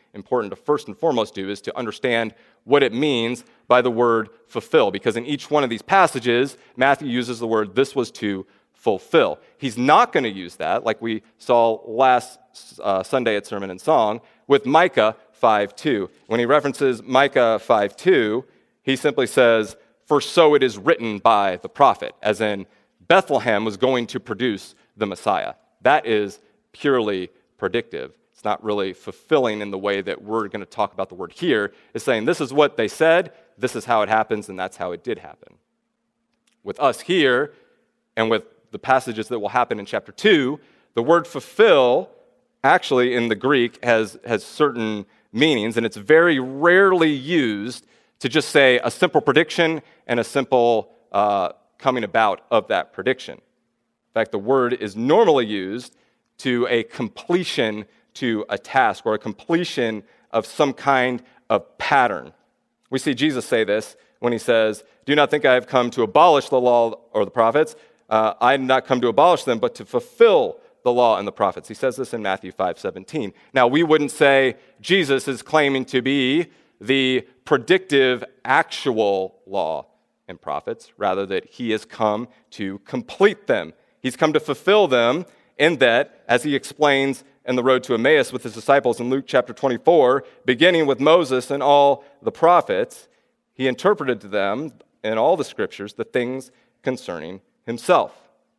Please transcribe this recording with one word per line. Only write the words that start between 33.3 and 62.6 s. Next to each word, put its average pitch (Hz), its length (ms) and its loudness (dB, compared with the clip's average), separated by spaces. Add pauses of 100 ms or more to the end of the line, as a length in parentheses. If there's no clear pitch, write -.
this 123 180 -4
is 107 120 -8
how 113 160 2
it 98 80 -2
happens, 110 400 0
and 92 80 -12
that's 92 180 -8
how 90 160 -8
it 85 100 -14
did 110 160 -8
happen." - 380 -20 (1080)
With 98 160 -12
us - 220 0
here, 147 540 0 (600)
and 113 160 0
with 107 140 0 (280)
the 104 60 -14
passages 123 500 -2
that 120 100 -6
will 101 120 -6
happen 120 280 -2
in 101 80 -12
chapter 104 260 -8
two, 156 480 0 (320)
the 117 100 -2
word 165 240 2
fulfill 151 840 2 (520)
actually 135 520 2
in 117 140 -2
the 113 60 -2
Greek 123 480 -2
has, 110 440 0
has 113 180 -4
certain 113 640 -4 (260)
meanings, 117 460 0
and 113 80 -2
it's 107 100 -8
very 156 420 2
rarely 165 760 2
used 127 720 -4 (320)
to 131 100 -6
just 143 220 0
say 131 320 4
a 117 80 -2
simple 160 320 0
prediction 160 580 0 (260)
and 117 140 0
a 113 40 -4
simple, 120 680 0 (180)
uh, 101 420 -2 (260)
coming 127 260 -4
about 104 460 -2
of - 180 0
that 95 240 -4
prediction. 98 440 -6
In - 760 -20
fact, 113 200 -4
the 110 60 -6
word 123 360 0
is 104 200 -8
normally 139 520 2
used 104 480 -8 (440)
to 123 300 -2
a 117 140 0
completion 113 1040 -4 (280)
to 113 340 -4
a 101 80 -4
task 117 480 -2
or 110 80 -2
a 107 60 -2
completion 117 840 -4 (300)
of 113 140 -2
some 143 260 -2
kind 127 500 -2 (280)
of - 260 -2
pattern. 101 560 0 (560)